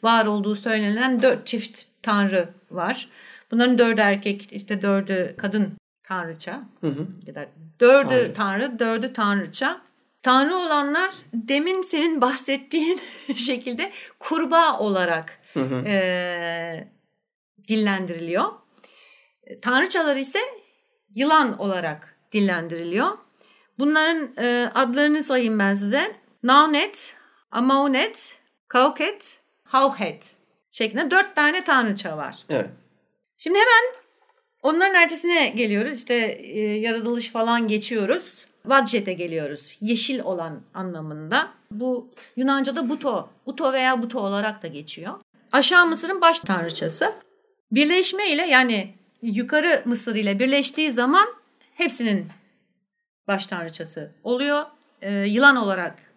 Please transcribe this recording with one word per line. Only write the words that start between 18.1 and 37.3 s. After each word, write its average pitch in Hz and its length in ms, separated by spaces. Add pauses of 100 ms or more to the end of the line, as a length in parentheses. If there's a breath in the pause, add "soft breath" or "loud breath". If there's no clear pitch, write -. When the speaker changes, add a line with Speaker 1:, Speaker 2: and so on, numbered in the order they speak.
Speaker 1:
Tanrıçalar 294 540
ise 269 220 (760 soft breath)
yılan 277 440
olarak 175 580 (160)
dillendiriliyor. 175 720 (720 soft breath)
Bunların, 311 600
e, 240 360
adlarını 294 480
sayayım 240 360
ben 196 160
size. 254 420 (260)
Naunet, 302 720 (360 soft breath)
Amaunet, 269 880 (300)
Kauket, 302 680 (260)
Hauhet - 720 (360)
şeklinde 233 400
dört 381 260
tane 302 280
tanrıça 208 520
var. 143 200 (140)
Speaker 2:
Evet. 123 200 (640)
Speaker 1:
Şimdi 359 220
hemen 466 360 (680)
onların 359 320
ertesine 339 540
geliyoruz. 220 480
İşte, 240 180 (260)
e, 190 200
yaratılış 226 720